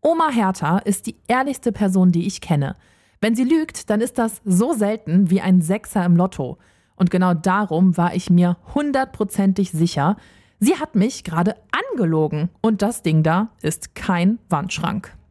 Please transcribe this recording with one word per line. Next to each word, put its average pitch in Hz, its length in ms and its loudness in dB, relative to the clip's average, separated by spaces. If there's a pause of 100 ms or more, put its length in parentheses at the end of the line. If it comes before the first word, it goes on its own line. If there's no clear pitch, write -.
Oma 320 300 2
Hertha 190 480 0
ist - 280 -4
die - 100 -12 (120)
ehrlichste 254 440 -2
Person, 190 380 2
die 170 160 0
ich - 140 -8
kenne. 143 360 -2 (440)
Wenn 226 160 0
sie 254 80 0
lügt, 320 460 -2
dann 214 100 2
ist - 180 -4
das 226 260 -2
so 208 280 2
selten 202 580 0
wie 190 100 2
ein 185 220 4
Sechser 185 420 -2
im 175 120 4
Lotto. 170 420 -2 (380)
Und 180 140 2
genau 180 240 2
darum 185 600 2
war 170 180 0
ich 180 140 -4
mir 175 280 4 (180)
hundertprozentig 220 960 -2
sicher, 165 460 0 (420)
sie 269 180 2
hat - 200 -10
mich 214 280 -2
gerade 175 320 -2 (140)
angelogen 170 800 -2 (100)
und 220 220 0
das 220 200 -4
Ding 160 200 2
da 175 280 0 (120)
ist - 320 -8
kein 190 540 0
Wandschrank. - 680 -6 (140)